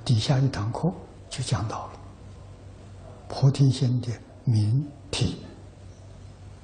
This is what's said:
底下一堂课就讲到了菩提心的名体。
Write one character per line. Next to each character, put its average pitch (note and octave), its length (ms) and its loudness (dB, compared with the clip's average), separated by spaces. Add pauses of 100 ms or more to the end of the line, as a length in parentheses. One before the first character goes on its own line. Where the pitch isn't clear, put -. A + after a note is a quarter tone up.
底 A#2 140 6
下 C3 180 2
一 C3+ 100 4
堂 G#2+ 240 -2
课 - 220 0 (340)
就 - 160 -6
讲 A2 240 0
到 - 200 -6
了 - 60 -14 (1300)
菩 - 220 6
提 C#3 220 6
心 B2 280 4
的 A2 100 -6 (340)
名 A#2 440 4 (220)
体。 - 340 -2 (1200)